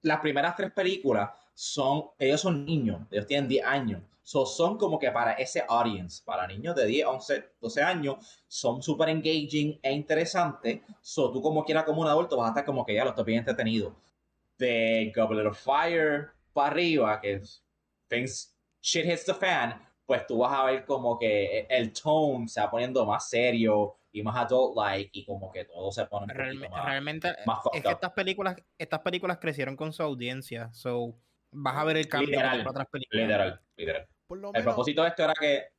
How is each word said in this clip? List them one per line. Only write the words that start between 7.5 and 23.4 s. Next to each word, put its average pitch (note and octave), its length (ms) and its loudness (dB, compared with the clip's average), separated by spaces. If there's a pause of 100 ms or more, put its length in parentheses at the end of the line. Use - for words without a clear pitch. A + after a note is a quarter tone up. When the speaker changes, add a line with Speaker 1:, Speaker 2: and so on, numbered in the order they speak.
Speaker 1:
doce A#2 220 -2
años, D#3 640 -2
son C3 360 -2
súper D#3+ 260 0
engaging D3+ 720 0
e C3+ 100 0
interesantes. D3+ 880 0 (200)
So, B2+ 320 0
tú C3 100 -4
como D#3 220 2
quiera, D#3 200 2
como D#3 180 0
un D#3+ 40 2
adulto, D#3 300 2
vas A#2 100 2
a A2+ 40 2
estar C#3 140 0
como C3 220 -2
que G#2 80 0
ya A2 80 4
lo C3 80 2
estás A#2 140 -2
bien A2+ 160 2
entretenido. A2+ 560 -2 (600)
De A2+ 580 2
Goblet A2 320 2
of G#2 140 -2
Fire D3+ 680 2 (240)
para C#3+ 160 2
arriba, D3 520 2
que G2 220 -4 (680)
things, B2 480 -6 (240)
shit E3 240 0
hits E3+ 200 0
the F3+ 100 0
fan, D3 400 0 (320)
pues B2 200 0
tú A#2 120 -2
vas B2+ 180 2
a C3+ 80 4
ver C3 220 0
como B2 320 0
que G#2 500 2
el A#2+ 240 2
tone D3 540 2
se A2+ 140 -4
va G#2+ 100 2
poniendo B2 340 0
más G#2+ 240 -2
serio A2+ 680 4 (160)